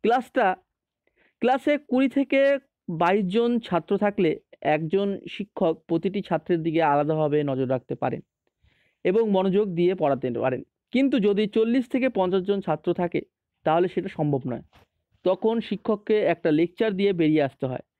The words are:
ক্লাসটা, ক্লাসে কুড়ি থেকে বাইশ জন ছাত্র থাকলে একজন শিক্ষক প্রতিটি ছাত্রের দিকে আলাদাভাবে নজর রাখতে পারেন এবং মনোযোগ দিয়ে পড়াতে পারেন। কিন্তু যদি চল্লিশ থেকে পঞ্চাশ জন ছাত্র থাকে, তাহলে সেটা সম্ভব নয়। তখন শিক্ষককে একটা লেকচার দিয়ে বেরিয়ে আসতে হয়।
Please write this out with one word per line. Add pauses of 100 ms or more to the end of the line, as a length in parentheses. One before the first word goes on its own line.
ক্লাসটা, (960)
ক্লাসে (140)
কুড়ি
থেকে (480)
বাইশ
জন (100)
ছাত্র
থাকলে (360)
একজন (200)
শিক্ষক (120)
প্রতিটি
ছাত্রের
দিকে
আলাদাভাবে
নজর
রাখতে
পারেন (840)
এবং
মনোযোগ
দিয়ে
পড়াতে (140)
পারেন। (300)
কিন্তু
যদি
চল্লিশ
থেকে
পঞ্চাশ
জন
ছাত্র
থাকে, (460)
তাহলে
সেটা
সম্ভব
নয়। (600)
তখন
শিক্ষককে
একটা
লেকচার
দিয়ে
বেরিয়ে
আসতে
হয়। (140)